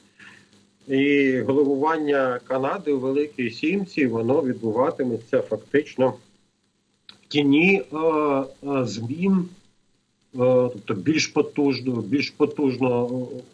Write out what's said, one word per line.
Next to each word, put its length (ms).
І 520
головування 1080
Канади 440
у 80
Великій 520
Сімці, 560
воно 340
відбуватиметься 1000
фактично 720
в 200
тіні, 540
е, 40
е, 880
змін, 600
е, 20
тобто 600
більш 340
потужно, 640
більш 280
потужно, 840
е, 300